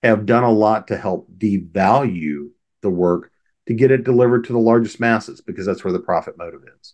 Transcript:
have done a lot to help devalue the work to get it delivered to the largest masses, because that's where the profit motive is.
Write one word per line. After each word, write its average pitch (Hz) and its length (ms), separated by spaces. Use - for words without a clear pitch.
have 107 220
done 117 180
a 120 80
lot 107 380
to 101 80
help 92 300
devalue 92 1080
the 104 80
work 87 420
to 120 60
get 127 180
it 131 120
delivered 123 420
to 123 80
the 120 60
largest 113 400
masses, 117 420
because 90 240
that's 95 180
where 92 100
the 90 60
profit 82 380
motive 82 260
is. - 140